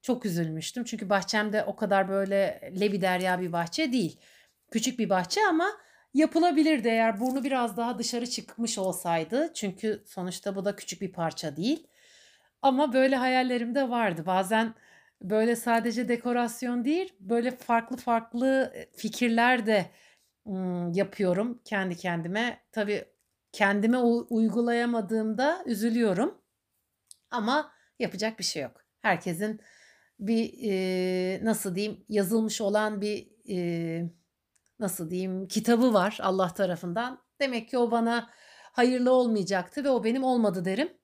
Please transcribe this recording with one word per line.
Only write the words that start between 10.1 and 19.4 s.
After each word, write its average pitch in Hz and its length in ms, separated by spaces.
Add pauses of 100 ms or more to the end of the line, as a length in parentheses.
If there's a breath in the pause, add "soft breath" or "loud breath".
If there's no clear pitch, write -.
bu 190 100
da 202 100
küçük - 260
bir 196 100
parça 160 440
değil. 233 320 (760 soft breath)
Ama 269 320
böyle 262 220
hayallerim 247 600
de 269 140
vardı. 208 360
Bazen 196 500 (460 soft breath)
böyle 220 340
sadece 233 520
dekorasyon 240 800
değil, 359 340
böyle 233 320
farklı 240 460
farklı, 240 760
e, - 160
fikirler 233 760